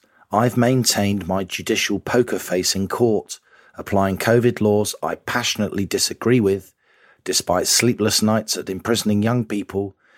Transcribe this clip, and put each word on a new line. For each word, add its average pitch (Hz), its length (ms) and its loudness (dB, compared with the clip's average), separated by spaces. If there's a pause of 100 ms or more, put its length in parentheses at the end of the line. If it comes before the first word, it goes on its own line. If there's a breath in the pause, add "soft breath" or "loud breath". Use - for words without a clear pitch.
(320 soft breath)
I've 117 260 2
maintained 104 720 2
my 95 160 -2
judicial 101 560 -2
poker 123 400 0
face - 360 -2
in 95 120 -2
court, - 520 0 (400 soft breath)
applying 95 380 0
covid 120 420 2
laws 104 440 2
I 82 120 -4
passionately - 680 -4
disagree 113 540 0
with, 98 340 0 (500 soft breath)
despite 90 440 0
sleepless 110 560 2
nights 107 340 0
at 92 140 -8
imprisoning 104 500 0
young 117 240 0
people 98 500 -6 (220 soft breath)